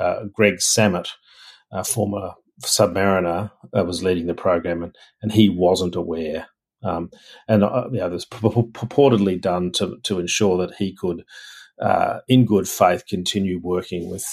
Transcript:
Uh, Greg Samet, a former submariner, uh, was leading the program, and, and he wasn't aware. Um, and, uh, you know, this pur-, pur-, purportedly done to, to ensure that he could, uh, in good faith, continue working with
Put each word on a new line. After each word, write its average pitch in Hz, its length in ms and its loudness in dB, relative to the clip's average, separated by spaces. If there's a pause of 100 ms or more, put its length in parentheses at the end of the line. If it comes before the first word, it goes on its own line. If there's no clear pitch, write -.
Uh, 90 320 -2
Greg 104 220 2
Samet, 90 560 0 (600)
a 95 140 -8
former 101 480 -4 (320)
submariner, 95 880 2 (240)
uh, 98 80 2
was 87 180 -6
leading 90 240 0
the 87 80 -2
program, 85 480 -2
and, 85 140 -12 (260)
and 107 80 -4
he 107 180 6
wasn't 90 480 2
aware. 80 500 -6 (360)
Um, 87 280 -6 (360)
and, 107 160 4
uh, - 300 0
you 113 60 -4
know, 90 100 -2
this 87 160 -8
pur-, - 240 -4
pur-, 117 140 4
purportedly 110 800 2
done 90 320 -2
to, - 320 -4
to 95 140 -2
ensure 90 400 0
that 90 180 -4
he 95 180 -4
could, 87 300 -6 (560)
uh, 92 460 0
in 127 200 6
good 98 220 2
faith, 90 380 2
continue 92 520 -4
working 90 500 -6
with 92 240 -10